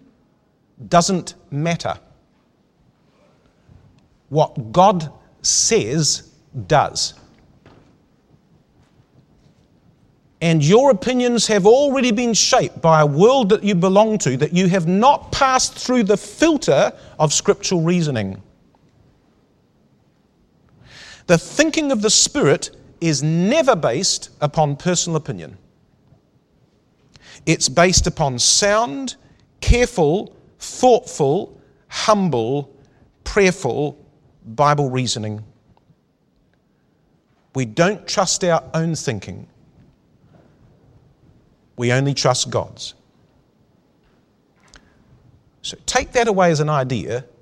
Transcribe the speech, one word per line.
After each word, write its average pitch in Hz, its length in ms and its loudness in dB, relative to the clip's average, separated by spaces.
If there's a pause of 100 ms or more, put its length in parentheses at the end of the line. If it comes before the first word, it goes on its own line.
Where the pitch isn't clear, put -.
(880)
doesn't 170 460 0 (160)
matter. 147 480 -4 (2250)
What 135 440 -2
God 180 380 4 (300)
says 147 840 -2 (420)
does. - 480 0 (3250)
And 165 200 2
your 226 280 6
opinions 240 560 0
have 208 180 2
already 254 480 4
been 233 220 0
shaped - 480 0
by 160 180 4
a 151 60 4
world 208 420 4
that 208 160 0
you 202 100 0
belong 196 440 2
to, 165 180 -2
that 151 160 -2
you 180 160 2
have 175 180 0
not 208 460 2
passed 262 460 0
through 247 240 0
the 196 160 2
filter 233 720 0 (260)
of 151 140 2
scriptural - 480 -2
reasoning. 139 600 -2 (2750)
The 170 120 4
thinking 294 520 -2
of 220 120 -2
the 214 80 0
Spirit - 680 0 (240)
is 151 220 -2
never 208 520 2
based 147 540 -4 (140)
upon 147 340 -2
personal 170 400 -4
opinion. 92 400 -10 (1900)
It's 156 240 -2
based 175 360 2
upon 139 320 -4
sound, 240 800 -2 (460)
careful, 220 760 0 (220)
thoughtful, - 1000 0 (300)
humble, 143 800 -2 (540)
prayerful 147 720 -2 (480)
Bible 143 460 0
reasoning. 110 520 -6 (2000)
We 131 100 -2
don't 170 420 -2
trust - 380 -2
our 165 180 0 (120)
own 165 200 -2
thinking. 101 520 -8 (2250)
We 120 140 0
only 135 200 0
trust 123 380 -2
God's. - 420 -8 (2750)
So - 240 -14
take 269 260 -4
that 233 160 0
away 185 220 2
as 151 100 0
an 151 80 -2
idea 127 560 -4 (180)